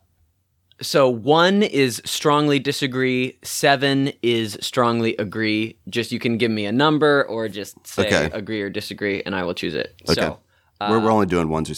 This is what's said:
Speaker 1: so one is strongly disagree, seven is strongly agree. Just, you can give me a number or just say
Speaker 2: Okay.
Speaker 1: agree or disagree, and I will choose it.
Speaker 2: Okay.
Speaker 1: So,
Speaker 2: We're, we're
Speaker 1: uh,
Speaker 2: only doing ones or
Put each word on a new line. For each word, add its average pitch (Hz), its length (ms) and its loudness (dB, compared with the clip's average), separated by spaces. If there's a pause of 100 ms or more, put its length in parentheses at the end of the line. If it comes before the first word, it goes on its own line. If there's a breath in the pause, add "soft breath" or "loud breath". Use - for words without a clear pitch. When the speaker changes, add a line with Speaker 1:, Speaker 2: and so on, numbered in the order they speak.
(840)
Speaker 1:
so 139 260 4
one 156 540 4
is 135 420 0
strongly 147 540 2
disagree, 127 840 -2
seven 139 680 0 (100)
is 113 380 0
strongly 117 560 0
agree. 107 640 -2 (100)
Just, 113 240 -4
you 117 60 -2
can 117 200 0
give 117 120 2
me 107 160 -2
a 101 60 -4
number 147 560 4
or 113 200 -4
just 98 380 -12
say 104 200 -2
Speaker 2:
Okay. 82 260 2
Speaker 1:
agree 107 280 -6
or 98 100 -4
disagree, 98 540 -4
and 95 100 -4
I 92 100 -2
will 87 100 -4
choose 87 200 -4
it. 64 200 -6 (140)
Speaker 2:
Okay. 78 120 2
Speaker 1:
So, 78 200 -4 (400)
Speaker 2:
We're, 107 200 0
we're 110 100 2
Speaker 1:
uh, 110 40 4
Speaker 2:
only 104 120 4
doing 85 220 0
ones 78 220 -2
or - 80 -6